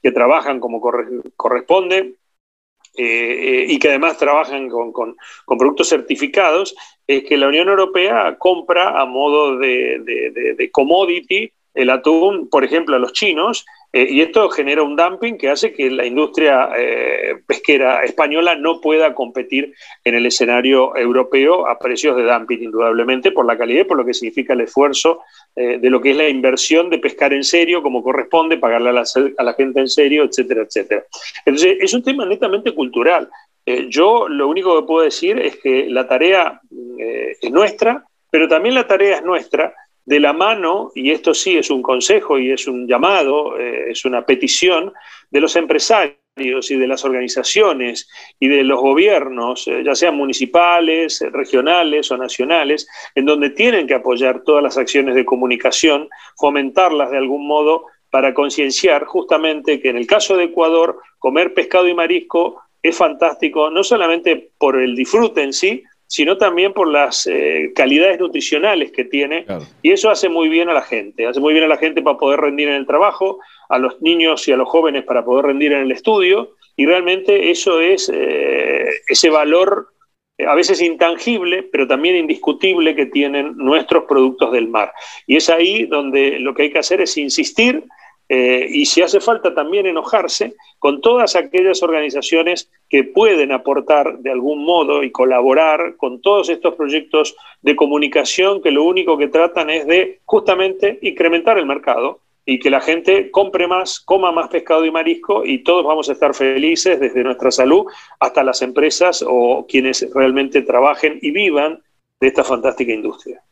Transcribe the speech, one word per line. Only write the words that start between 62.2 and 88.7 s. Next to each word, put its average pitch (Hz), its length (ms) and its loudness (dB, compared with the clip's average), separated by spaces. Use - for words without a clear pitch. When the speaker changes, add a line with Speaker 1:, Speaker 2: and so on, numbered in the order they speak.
Speaker 1:
es 165 140 0
fantástico, 156 720 0
no 185 140 0
solamente 170 720 0
por 135 220 2
el 123 160 -2
disfrute 170 460 0
en 139 100 -4
sí, 202 320 -4
sino 156 240 0
también 190 360 0
por 196 160 0
las, 147 400 0
eh, 78 440 -2
calidades 156 460 2
nutricionales 170 720 -2
que 131 140 -6
tiene, 143 400 -4
Speaker 2:
Claro. 85 200 -10
Speaker 1:
y 165 120 4
eso 208 180 2
hace 196 180 0
muy 165 200 0
bien 170 200 0
a 170 60 0
la 135 80 2
gente, 107 420 -6
hace 123 140 -2
muy 151 140 2
bien 160 120 4
a 156 40 2
la 151 80 2
gente 151 260 -2
para 135 160 0
poder 143 220 2
rendir 147 260 -2
en 143 80 -2
el 139 100 -4
trabajo, 190 540 -2
a 127 100 0
los 131 240 -4
niños 160 460 0
y - 20 0
a 131 60 4
los 131 120 0
jóvenes 156 360 0
para 123 200 -2
poder 127 200 2
rendir 143 280 0
en 139 100 0
el 131 100 -2
estudio, 202 640 0
y 127 100 0
realmente 180 680 2
eso 170 280 0
es, 185 320 2
eh, 143 720 -2
ese 147 240 2
valor, 160 600 2
eh, - 100 -4
a 147 100 2
veces 175 260 2
intangible, 175 800 0
pero 139 240 -2
también 147 300 0
indiscutible 160 800 0
que 139 100 0
tienen 143 500 -4
nuestros 147 500 2
productos 131 440 2
del 117 160 0
mar. 110 260 -2
Y 135 80 4
es 156 120 2
ahí 180 360 2
donde 139 560 0
lo 127 140 -4
que - 80 0
hay 147 100 0
que 160 80 0
hacer 185 200 0
es - 180 -2
insistir, 220 640 -2
eh, 127 380 2